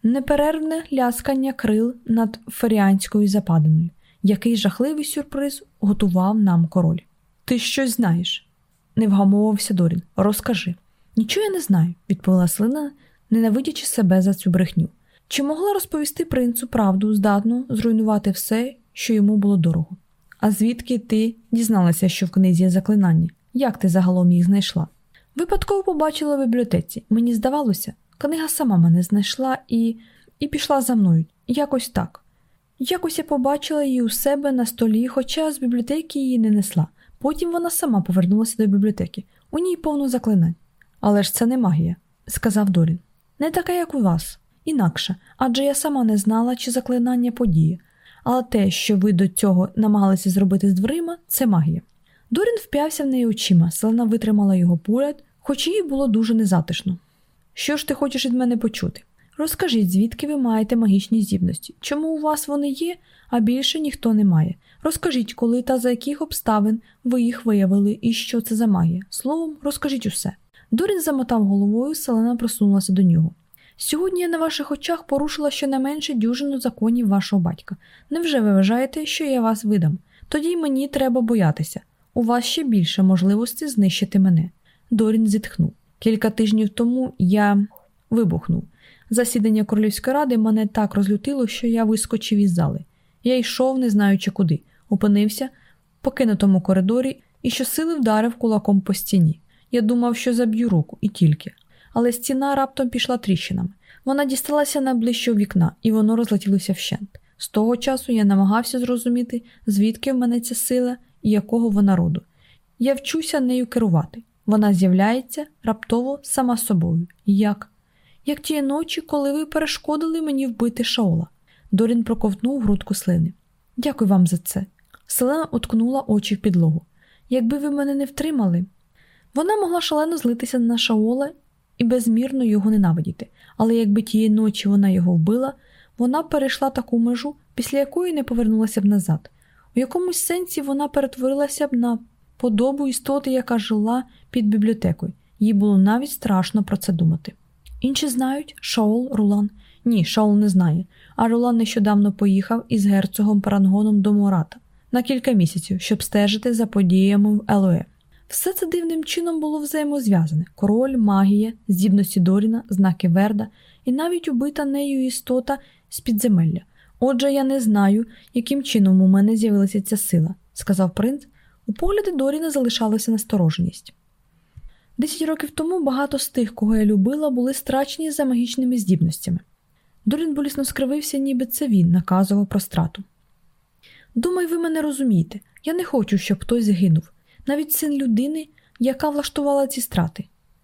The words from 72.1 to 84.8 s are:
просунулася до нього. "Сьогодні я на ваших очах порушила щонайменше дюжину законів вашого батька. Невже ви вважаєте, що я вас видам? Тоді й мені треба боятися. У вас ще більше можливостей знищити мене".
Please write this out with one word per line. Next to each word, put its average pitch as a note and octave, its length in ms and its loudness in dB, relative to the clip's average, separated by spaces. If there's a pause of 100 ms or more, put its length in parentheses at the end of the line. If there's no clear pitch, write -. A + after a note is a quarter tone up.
просунулася G3+ 560 0
до F#3 100 2
нього. E3 320 2 (420)
"Сьогодні F4+ 440 -2
я F4 80 -2
на E4 100 -2
ваших D#4 320 -4
очах E4 360 -4
порушила D4 440 -2
щонайменше C#4+ 640 -4
дюжину B3+ 460 -2
законів A#3 480 0
вашого G3 340 2
батька. E3+ 340 -6 (340)
Невже D#4 300 0
ви G#3+ 120 2
вважаєте, B3 540 2
що D#4 180 -6
я C4 160 0
вас A3+ 240 0
видам? F#3 340 0 (300)
Тоді D4+ 200 -2
й F4 80 0
мені C#4+ 320 -2
треба C4 320 0
боятися. A3 600 0 (340)
У A#3+ 80 0
вас A#3+ 220 0
ще D#4+ 200 -4
більше G3 380 2
можливостей G3 640 0
знищити G3+ 500 0
мене". F3+ 320 4 (400)